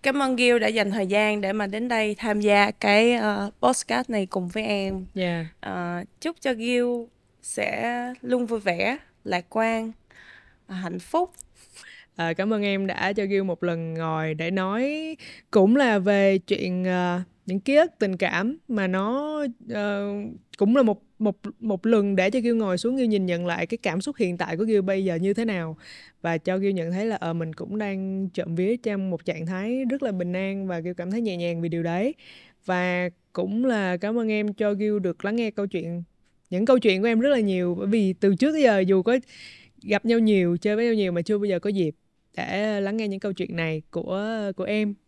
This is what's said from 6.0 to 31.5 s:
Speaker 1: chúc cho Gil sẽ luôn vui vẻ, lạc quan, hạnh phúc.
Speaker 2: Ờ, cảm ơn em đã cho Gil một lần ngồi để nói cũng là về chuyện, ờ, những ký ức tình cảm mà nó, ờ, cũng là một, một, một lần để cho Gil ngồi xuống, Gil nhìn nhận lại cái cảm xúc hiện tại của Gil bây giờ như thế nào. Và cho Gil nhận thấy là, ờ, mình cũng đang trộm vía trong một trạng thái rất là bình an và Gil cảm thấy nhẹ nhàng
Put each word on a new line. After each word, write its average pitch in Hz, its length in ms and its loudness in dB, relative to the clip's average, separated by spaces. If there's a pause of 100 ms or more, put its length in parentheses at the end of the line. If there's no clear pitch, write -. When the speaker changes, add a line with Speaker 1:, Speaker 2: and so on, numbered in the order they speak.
Speaker 1:
chúc 330 200 -6
cho 262 140 -2
Gil 240 300 0 (580)
sẽ 240 760 -4
luôn 247 260 0
vui 226 140 -4
vẻ, 196 360 0 (280)
lạc 180 260 -2
quan, 226 420 -2 (760)
hạnh 185 300 -8
phúc. 339 320 -2 (880)
Speaker 2:
Ờ, 165 180 -2
cảm 202 180 0
ơn 214 100 0
em 196 240 0
đã 190 260 -2
cho 202 140 -2
Gil 196 160 2
một 185 200 -4
lần 165 320 -2
ngồi 160 400 -2
để 160 160 -4
nói 262 680 -2 (340)
cũng 208 260 6
là 240 220 4
về 196 400 4
chuyện, 180 460 -2
ờ, 180 360 0 (260)
những 190 140 -2
ký 269 160 2
ức 320 220 6
tình 196 180 0
cảm 208 420 0 (100)
mà 208 180 0
nó, 254 540 -2 (300)
ờ, 208 380 -4 (500)
cũng 208 180 4
là 277 60 6
một, 214 200 2 (160)
một, 208 180 0 (240)
một 208 260 -2
lần 202 300 4
để 185 140 4
cho 254 100 0
Gil 233 140 2
ngồi 196 240 0
xuống, 247 180 -2
Gil 262 100 2
nhìn 202 200 2
nhận 175 200 -2
lại 170 200 -2
cái 233 120 -6
cảm 180 220 -2
xúc 285 160 -6
hiện 180 200 0
tại 165 200 -4
của 190 80 0
Gil 220 160 4
bây 190 240 0
giờ 185 100 0
như 190 200 0
thế 226 100 -2
nào. 170 320 -4 (460)
Và 165 160 0
cho 185 200 -2
Gil 196 140 0
nhận 175 200 -2
thấy 196 140 -2
là, 220 100 -2
ờ, 165 160 -4
mình 165 200 -4
cũng - 260 -8
đang 190 560 -4
trộm 170 200 -4
vía 190 220 0
trong 202 340 -4
một 170 140 -6
trạng 160 220 -4
thái 208 440 -4
rất 277 120 -2
là 247 100 -2
bình 180 200 -4
an 190 340 -4
và 175 140 -4
Gil 175 160 -6
cảm 175 140 -6
thấy 220 100 -2
nhẹ 208 160 -2
nhàng 170 240 -4